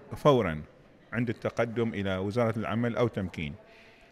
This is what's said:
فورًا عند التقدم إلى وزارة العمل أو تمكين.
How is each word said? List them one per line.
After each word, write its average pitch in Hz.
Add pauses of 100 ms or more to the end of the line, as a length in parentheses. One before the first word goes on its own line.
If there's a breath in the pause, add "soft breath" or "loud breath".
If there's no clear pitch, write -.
(160)
فورًا 98 (500)
عند 117
التقدم 113
إلى 95
وزارة 110
العمل 110
أو 120
تمكين. 85 (580 loud breath)